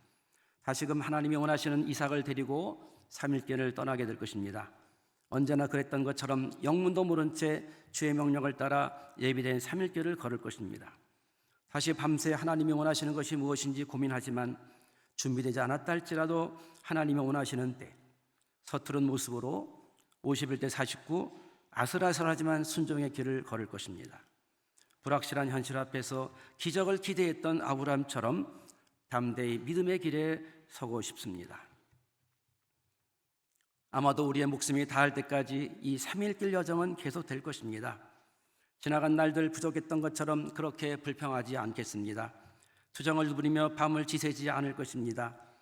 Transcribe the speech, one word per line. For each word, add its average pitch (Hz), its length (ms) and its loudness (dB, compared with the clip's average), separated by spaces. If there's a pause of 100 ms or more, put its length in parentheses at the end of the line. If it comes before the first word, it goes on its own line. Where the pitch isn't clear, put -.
(640)
다시금 143 400 0
하나님이 151 340 0
원하시는 147 520 2
이삭을 143 340 0
데리고 139 580 -2 (300)
삼일길을 131 640 0
떠나게 127 320 -2
될 113 100 -4
것입니다. 104 540 -6 (580)
언제나 143 380 4
그랬던 139 380 0
것처럼 135 480 0 (100)
영문도 180 420 4
모른 156 300 2
채 156 340 0 (220)
주의 151 240 2
명령을 143 400 2
따라 139 420 0 (220)
예비된 127 420 2
삼일길을 165 560 0
걸을 117 220 -2
것입니다. 107 580 -10 (720)
다시 143 240 0
밤새 156 400 2
하나님이 156 400 2
원하시는 151 420 2
것이 147 200 -2
무엇인지 139 500 0
고민하지만 123 720 -2 (600)
준비되지 127 420 0
않았다 131 320 0
할지라도 165 680 0 (220)
하나님이 151 360 2
원하시는 135 600 0
때, - 180 -16 (680)
서투른 139 380 0
모습으로 131 840 -2 (320)
오십일 135 380 0
대 139 80 0
사십구, 143 640 -2 (400)
아슬아슬하지만 160 920 2
순종의 151 480 0
길을 131 320 -2
걸을 110 240 -6
것입니다. 95 540 -12 (840)
불확실한 139 480 0
현실 131 280 -2
앞에서 131 540 -4 (260)
기적을 190 400 2
기대했던 165 600 2
아브라함처럼 139 1080 0 (420)
담대히 120 500 0
믿음의 180 400 0
길에 156 460 0 (240)
서고 117 320 -4
싶습니다. - 600 -10 (2250)
아마도 139 380 4
우리의 143 180 2
목숨이 143 420 2
다할 143 260 4
때까지 139 680 -2
이 135 180 -2
삼일길 202 540 -2
여정은 175 440 0
계속될 135 480 -6
것입니다. 113 560 -6 (800)
지나간 151 340 4
날들 156 360 4
부족했던 156 500 -2
것처럼 151 520 -2
그렇게 147 440 -4
불평하지 131 600 -4
않겠습니다. 110 800 -4 (580)
투정을 156 360 2
부리며 151 480 4
밤을 151 320 2
지새지 147 420 0
않을 139 240 0
것입니다. 120 600 -4 (260)